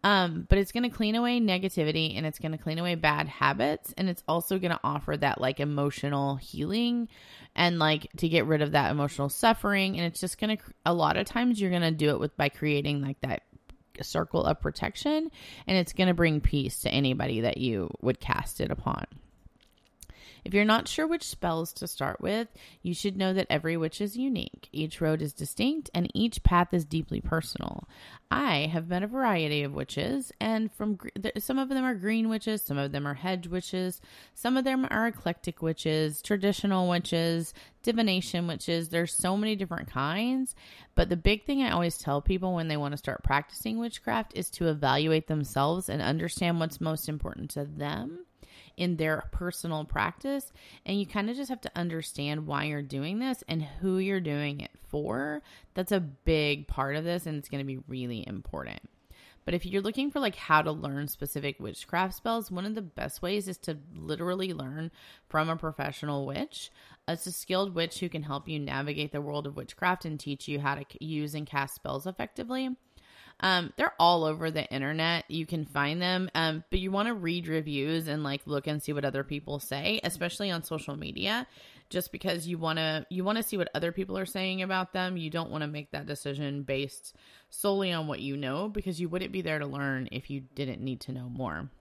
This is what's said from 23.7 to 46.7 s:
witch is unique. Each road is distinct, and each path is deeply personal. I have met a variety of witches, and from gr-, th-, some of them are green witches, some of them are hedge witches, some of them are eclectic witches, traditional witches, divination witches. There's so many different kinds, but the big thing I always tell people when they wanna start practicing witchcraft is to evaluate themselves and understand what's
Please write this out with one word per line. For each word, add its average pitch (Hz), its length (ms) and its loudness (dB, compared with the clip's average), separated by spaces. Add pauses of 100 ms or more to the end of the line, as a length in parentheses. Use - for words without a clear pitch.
witch 160 240 -2
is 208 160 -2
unique. 254 560 -2
Each 156 280 -4
road 160 220 4
is 143 100 -2
distinct, 262 600 0
and 175 200 2
each 226 280 2
path 175 320 8
is 170 100 4
deeply 156 360 -2
personal. - 680 -2 (400)
I 165 380 2
have 165 220 -2
met 180 160 0
a - 20 -4
variety 180 560 2
of 139 100 -2
witches, 202 680 -2
and 220 320 0
from 208 240 -2
gr-, - 140 -10
th-, 202 280 -4
some 262 220 0
of 262 80 -2
them 262 160 0
are 254 100 0
green 220 340 2
witches, 220 340 -2
some 139 140 -4
of 143 140 0
them 143 160 -2
are 143 80 -2
hedge 180 320 -2
witches, 185 540 -4 (340)
some 254 220 2
of 262 80 4
them 262 260 2
are 226 160 4
eclectic - 560 -4
witches, 156 580 2
traditional 196 680 2
witches, 165 640 2 (300)
divination 185 640 2
witches. 165 400 0
There's 170 260 0
so 185 220 2
many 214 180 2
different 185 380 -4
kinds, 226 640 0 (400)
but 233 120 6
the - 80 2
big 202 280 4
thing 277 180 2
I 247 80 4
always 175 280 2
tell 143 220 0
people 185 320 2
when 165 140 2
they 151 100 0
wanna 147 200 -2
start - 260 -6
practicing 147 560 0
witchcraft 226 560 -2
is 151 160 -4
to - 160 0
evaluate 151 600 4
themselves 151 600 0
and 143 140 0
understand 165 560 0
what's 160 220 -2